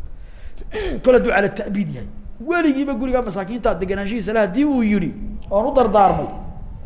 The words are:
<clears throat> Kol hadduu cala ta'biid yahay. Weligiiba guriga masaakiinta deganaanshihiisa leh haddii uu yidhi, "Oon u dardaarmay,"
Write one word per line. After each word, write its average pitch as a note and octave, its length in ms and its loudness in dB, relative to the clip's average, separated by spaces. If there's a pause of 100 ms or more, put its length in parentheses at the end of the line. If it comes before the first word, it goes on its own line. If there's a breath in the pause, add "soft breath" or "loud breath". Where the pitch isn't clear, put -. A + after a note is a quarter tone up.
(1000 soft breath)
<clears throat> - 40 -6
Kol B3+ 120 8
hadduu A3+ 160 4
cala G3 180 2
ta'biid G3+ 460 -4
yahay. A2+ 120 -10 (320)
Weligiiba C#4 540 0
guriga B3+ 280 0
masaakiinta G3+ 540 -2
deganaanshihiisa G3 580 -2
leh A3+ 80 4
haddii G#3+ 240 2
uu C4+ 180 2
yidhi, G3+ 280 2 (400)
"Oon G#3 160 4
u C#4 80 -2
dardaarmay," G3+ 540 6 (560)